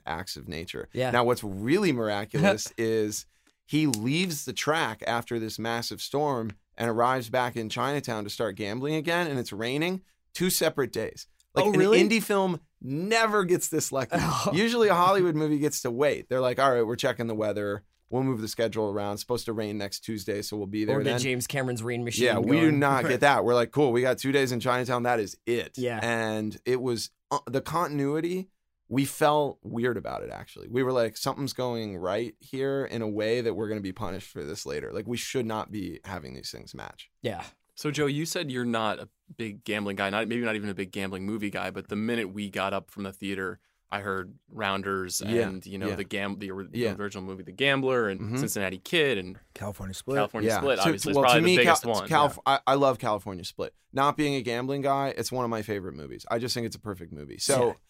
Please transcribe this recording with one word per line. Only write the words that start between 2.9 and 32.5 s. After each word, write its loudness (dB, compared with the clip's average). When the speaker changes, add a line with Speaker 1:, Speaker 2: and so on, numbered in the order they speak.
Speaker 1:
he 2
leaves 0
the -8
track 0
after -2
this -6
massive -4
storm -2
and 0
arrives 2
back 0
in -4
Chinatown -2
to -8
start -2
gambling -4
again, 0
and -2
it's -6
raining. -2
Two 0
separate 0
days. -6
Like, 4
Speaker 2:
Oh, 4
Speaker 1:
an 4
Speaker 2:
really? 8
Speaker 1:
indie 6
film 2
never 2
gets 2
this -2
lucky. -2
Speaker 2:
<laughs> 4
Oh. 0
Speaker 1:
Usually 4
a 6
Hollywood 6
movie 2
gets 0
to -2
wait. 0
They're 2
like, 2
"All 6
right, 4
we're 0
checking -2
the -4
weather. -2
We'll 0
move 0
the -4
schedule 0
around. -2
It's -6
supposed -2
to -4
rain -4
next -6
Tuesday, -4
so -6
we'll -4
be -2
there 2
Speaker 2:
Or 0
the 2
Speaker 1:
then." 0
Speaker 2:
James -2
Cameron's -2
Rain -4
Machine 2
Speaker 1:
Yeah, 4
we 4
do 6
Speaker 2:
going. 6
Speaker 1:
not 4
Speaker 2:
Right. 2
Speaker 1:
get 2
that. 6
We're 4
like, 4
"Cool, 4
we 4
got 2
two 0
days 4
in 0
Chinatown. 0
That 4
is -4
it." -2
Speaker 2:
Yeah. -2
Speaker 1:
And 0
it 2
was, -2
uh, 0
the -2
continuity, -2
we 2
felt 2
weird -2
about -6
it, -10
actually. -14
We 0
were 2
like, 2
"Something's -4
going -4
right -2
here -2